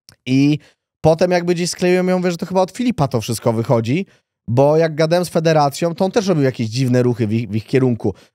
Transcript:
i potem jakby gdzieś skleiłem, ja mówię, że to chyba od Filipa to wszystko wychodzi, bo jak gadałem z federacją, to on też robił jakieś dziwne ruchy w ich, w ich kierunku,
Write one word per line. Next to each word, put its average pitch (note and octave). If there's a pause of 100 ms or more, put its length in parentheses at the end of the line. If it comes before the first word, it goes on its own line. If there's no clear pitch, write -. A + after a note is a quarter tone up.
(260)
i C#3+ (420)
potem E3
jakby F3
gdzieś E3+
skleiłem, F#3
ja F#3
mówię, F3+
że E3+
to F#3
chyba F3+
od F#3
Filipa A#3
to A#2
wszystko A2+
wychodzi, A#2 (420)
bo C#3
jak D#3+
gadałem D#3+
z -
federacją, D#3+
to F#3+
on F#3+
też G3+
robił D#3+
jakieś B2+
dziwne B2
ruchy A#2+
w G#2
ich, A#2
w G2+
ich A2
kierunku, B2 (220)